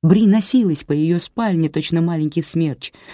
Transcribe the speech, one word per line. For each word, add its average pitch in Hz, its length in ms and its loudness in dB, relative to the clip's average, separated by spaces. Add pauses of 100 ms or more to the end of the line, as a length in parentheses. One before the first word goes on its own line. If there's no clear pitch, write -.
Бри 208 240 4
носилась 202 580 2
по - 80 -4
ее 160 260 0
спальне, 175 500 -2
точно 160 320 -2
маленький 160 420 -2
смерч, - 500 -4 (220)